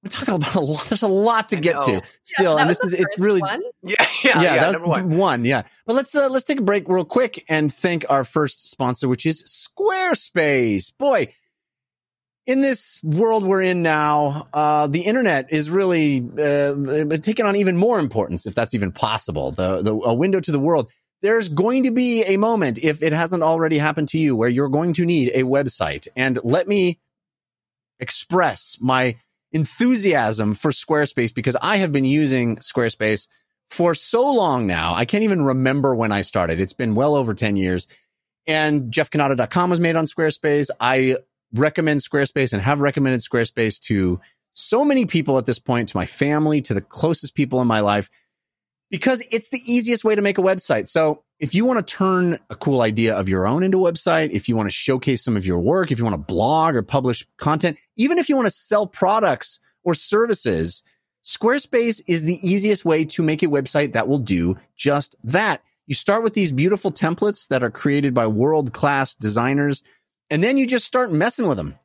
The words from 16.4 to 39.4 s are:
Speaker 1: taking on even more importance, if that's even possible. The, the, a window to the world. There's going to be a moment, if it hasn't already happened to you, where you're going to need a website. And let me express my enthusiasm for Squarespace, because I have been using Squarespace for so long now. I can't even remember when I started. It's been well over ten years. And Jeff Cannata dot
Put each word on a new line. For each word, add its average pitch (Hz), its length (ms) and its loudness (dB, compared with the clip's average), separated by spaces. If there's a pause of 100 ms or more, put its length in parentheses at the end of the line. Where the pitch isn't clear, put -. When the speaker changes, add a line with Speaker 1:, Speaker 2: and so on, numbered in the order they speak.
Speaker 1:
taking 214 240 0
on 202 100 2
even 190 220 2
more 220 200 4
importance, 113 460 -2
if 98 100 -8
that's 117 200 -2
even 101 180 0
possible. 76 600 -4
The, 92 260 -2
the, 104 160 0
a 113 180 0
window 185 280 0
to 160 120 -6
the 143 80 0
world. 147 300 0 (320)
There's 214 260 0
going 220 360 0
to 262 60 2
be 240 340 0
a 190 120 0
moment, 196 460 0
if 151 200 0
it 156 120 0
hasn't 165 280 -2
already 160 360 2
happened 151 320 -2
to 160 80 -2
you, 147 180 2
where 113 140 2
you're 135 180 0
going 156 260 0
to 170 120 0
need 156 260 2
a 131 120 2
website. 127 680 -2
And 127 300 0
let 170 240 0
me 185 300 0 (1000)
express - 800 -4
my 127 380 0 (340)
enthusiasm 156 1000 0
for 123 180 -2
Squarespace, 139 640 -2
because 127 280 -2
I 202 160 0
have 180 140 0
been 139 120 2
using 131 520 0
Squarespace 110 680 -2 (440)
for 170 240 2
so 240 380 0
long 156 340 2
now. 85 260 0
I 110 140 0
can't 208 180 0
even 196 180 2
remember 131 520 2
when 113 180 0
I 101 80 0
started. 87 400 0
It's 95 140 -2
been 113 200 -2
well 139 200 2
over 127 180 0
ten 101 240 -2
years. 92 320 -2 (580)
And 151 460 0
Jeff 151 180 0
Cannata 139 240 0
dot 120 160 -2